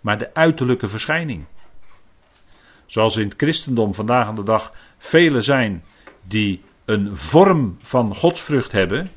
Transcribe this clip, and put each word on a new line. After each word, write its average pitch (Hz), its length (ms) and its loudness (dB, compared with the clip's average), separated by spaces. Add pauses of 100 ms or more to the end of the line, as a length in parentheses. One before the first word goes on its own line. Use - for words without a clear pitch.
maar 104 160 -2
de - 160 -10
uiterlijke 139 540 2
verschijning. 110 580 -6 (1400)
Zoals 110 320 0
in 107 100 0
het 98 100 -10
christendom 123 560 0
vandaag 107 340 0
aan 110 80 -8
de 107 80 -8
dag 107 300 0 (240)
velen 156 460 2
zijn 113 400 0 (400)
die 101 400 -2 (220)
een 101 320 -2
vorm 139 640 4
van 113 340 0
godsvrucht - 560 -2
hebben 107 460 0